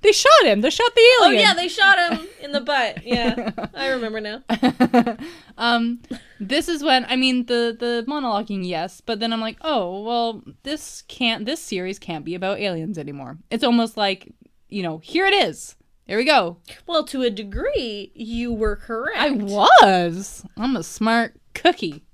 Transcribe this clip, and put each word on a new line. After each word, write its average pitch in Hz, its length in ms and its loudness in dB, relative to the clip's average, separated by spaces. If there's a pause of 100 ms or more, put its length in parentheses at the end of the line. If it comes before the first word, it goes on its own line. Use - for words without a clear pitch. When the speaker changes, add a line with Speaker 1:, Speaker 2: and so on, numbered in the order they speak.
Speaker 1:
They 415 100 6
shot 571 320 6
him. 208 160 4
They 262 100 2
shot 480 240 0
the 480 60 4
Speaker 2:
Oh, 466 260 8
Speaker 1:
alien. - 140 6
Speaker 2:
yeah, 415 140 4
they 349 140 -4
shot 392 300 4 (140)
him 330 160 -8 (120)
in 285 120 -14
the 285 80 -2
butt. 247 440 -2
Yeah, 240 460 -2 (120)
Speaker 1:
<laughs> 208 120 -12
Speaker 2:
I 269 140 -6
remember 226 320 -4
now. 214 280 -10
Speaker 1:
<laughs> 240 680 2 (420)
Um, 233 440 0 (360)
this 240 300 -2
is 311 160 -4
when, 254 220 2
I 254 100 -2
mean, 254 300 0
the, 240 320 -2
the 240 280 -4
monologuing, 214 640 -4
yes, 175 320 -8
but 220 200 -6
then 226 120 -4
I'm 226 80 -4
like, 226 220 -8
"Oh, 202 400 -4
well, 233 400 -4 (220)
this - 440 -10
can't, 226 380 -4
this 311 140 -6
series 185 380 -8
can't 160 280 -12
be 165 80 -8
about 190 260 -4
aliens 180 380 -6
anymore." 143 400 -12 (120)
It's 233 140 -4
almost 233 320 0
like, 196 340 -4 (380)
you 196 140 -8
know, 165 160 -6
here 330 260 -2
it 392 80 4
is. 285 440 -2 (300)
There 208 120 -4
we 240 60 0
go. 180 340 2 (280)
Speaker 2:
Well, 320 180 -2
to 262 180 -6
a 240 80 0
degree, 220 840 -6
you 233 380 -8
were 214 240 -2
correct. 247 420 -8
Speaker 1:
I 285 120 0
was. 196 1120 4 (140)
I'm 247 180 -2
a 170 60 -4
smart 226 580 -2 (140)
cookie 165 600 -2